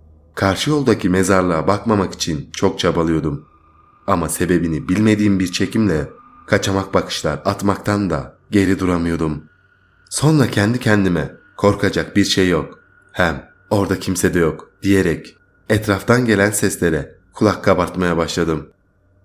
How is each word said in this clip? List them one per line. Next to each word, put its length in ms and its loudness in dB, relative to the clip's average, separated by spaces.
Karşı 360 0
yoldaki 380 2
mezarlığa 580 2
bakmamak 480 0
için 380 -6
çok 260 0
çabalıyordum. 640 -2
Ama 220 0
sebebini 600 -2
bilmediğim 520 2
bir 120 -2
çekimle 560 -2
kaçamak 480 0
bakışlar 500 -2
atmaktan 680 -2
da 280 -6
geri 280 2
duramıyordum. 640 -2
Sonra 360 2
kendi 340 0
kendime 520 0
"Korkacak 600 0
bir 80 4
şey 240 2
yok. 300 -2
Hem 380 -2
orada 280 0
kimse 360 -2
de 40 2
yok." 320 0
diyerek 540 0
etraftan 560 0
gelen 260 2
seslere 680 -2
kulak 300 0
kabartmaya 520 0
başladım. 520 -2